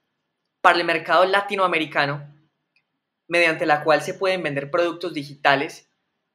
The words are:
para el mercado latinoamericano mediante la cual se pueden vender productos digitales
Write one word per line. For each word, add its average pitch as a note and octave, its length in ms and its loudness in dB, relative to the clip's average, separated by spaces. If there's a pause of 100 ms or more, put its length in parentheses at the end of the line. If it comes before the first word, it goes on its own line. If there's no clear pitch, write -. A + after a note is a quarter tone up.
(600)
para F3 180 4
el E3+ 60 0
mercado E3+ 400 2
latinoamericano F3 1080 -2 (960)
mediante E3 380 2
la D3 160 4
cual D3+ 200 2
se F3+ 120 -6
pueden F#3 280 -2
vender C#3+ 280 -6
productos E3+ 420 -2
digitales C#3+ 760 -6 (440)